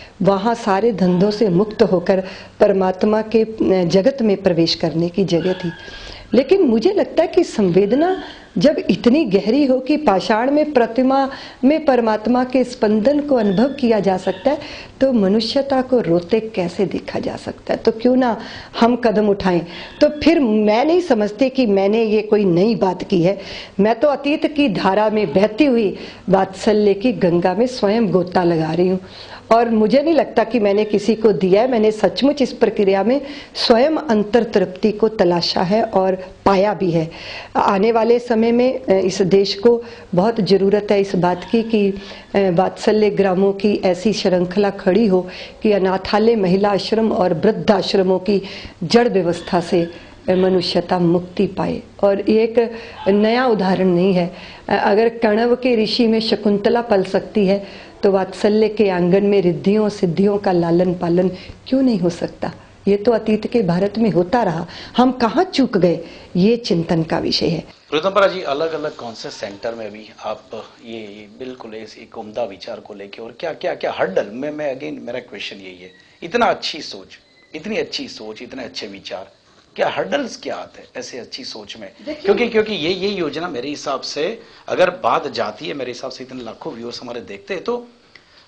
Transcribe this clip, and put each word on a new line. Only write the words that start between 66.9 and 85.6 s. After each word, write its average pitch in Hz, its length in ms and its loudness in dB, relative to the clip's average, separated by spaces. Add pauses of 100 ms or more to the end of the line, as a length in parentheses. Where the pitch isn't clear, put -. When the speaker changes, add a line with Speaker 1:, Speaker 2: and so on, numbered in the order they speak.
Speaker 1:
का 160 160 -2
विषय - 260 -2
है। 165 200 -2 (240)
Speaker 2:
प्रीतम 156 200 -2
परा 196 180 2
जी, 180 140 -4
अलग-अलग 151 540 -4
कौन 117 180 -12
से 143 160 -14
सेंटर 110 460 -10
में 110 160 -12
भी 107 180 -18 (160)
आप 110 400 -12 (200)
ये, 113 80 -14
ये 107 340 -16 (120)
बिल्कुल 127 360 -14
इस 110 220 -16
एक 113 200 -20
उम्दा 110 260 -8
विचार 104 360 -12
को 104 140 -20
लेके 101 280 -18
और 120 180 -16
क्या, 160 140 -8
क्या, - 220 -6
क्या 151 160 -6
हर्डल 160 340 -2
में, 127 260 -10
मैं 147 280 -8
again, 143 260 -12
मेरा 120 140 -10
question 107 360 -14
यही 95 220 -20
है, 90 140 -20 (320)
इतना 226 220 -2
अच्छी 165 360 -4
सोच, - 360 -18 (380)
इतनी 208 220 -8
अच्छी 131 300 -8
सोच, 110 340 -16
इतने 127 220 -14
अच्छे 117 240 -14
विचार, 98 440 -16 (440)
क्या 175 140 -2
hurdles 196 540 -6
क्या 120 120 -8
आते - 260 -16
हैं - 60 -20 (100)
ऐसे 127 220 -14
अच्छी 117 240 -16
सोच 110 340 -16
में? 101 140 -18 (140)
Speaker 1:
देखिए 302 100 -10
Speaker 2:
क्योंकि, 240 340 0
क्योंकि 214 240 0
ये, 156 160 -4
ये 190 180 -4
योजना 170 400 -6
मेरे 135 220 -8
हिसाब 139 320 -8
से 180 400 -6 (260)
अगर 165 220 0
बात 151 380 -2
जाती 113 400 -8